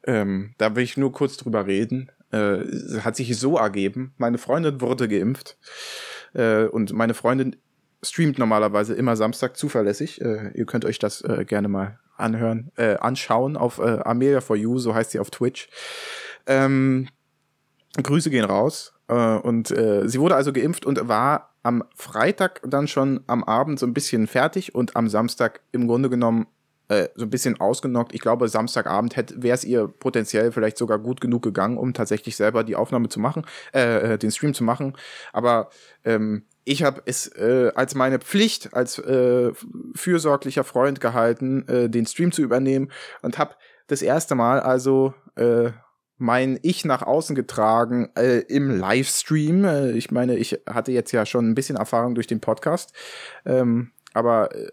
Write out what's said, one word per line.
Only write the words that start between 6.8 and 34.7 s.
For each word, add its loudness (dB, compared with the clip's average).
meine 0
Freundin 0
streamt 0
normalerweise 2
immer 0
Samstag -2
zuverlässig. -2
Äh, -4
ihr -4
könnt -2
euch -2
das, -4
äh, -2
gerne 0
mal -4
anhören, -2
äh, 2
anschauen 0
auf, -2
äh, 0
Amelia 2
for 0
You, 0
so -2
heißt 0
sie -2
auf -6
Twitch. -4
Ähm, 2
Grüße 0
gehen 4
raus. 0
Äh, 0
und, 2
äh, 2
sie 0
wurde 4
also 2
geimpft -2
und -2
war 0
am 0
Freitag -2
dann 0
schon 0
am 0
Abend 0
so -2
ein -2
bisschen 0
fertig -2
und -2
am 2
Samstag 0
im 0
Grunde 2
genommen, 2
äh, 2
so -8
ein -6
bisschen -2
ausgenockt. 0
Ich -8
glaube, 2
Samstagabend 0
hätt-, -6
wär's 2
ihr 0
potenziell 0
vielleicht 0
sogar 0
gut -6
genug 0
gegangen, 0
um -2
tatsächlich -4
selber 2
die -4
Aufnahme 0
zu -6
machen, -2
äh, 2
äh, 0
den 0
Stream 0
zu -4
machen. -2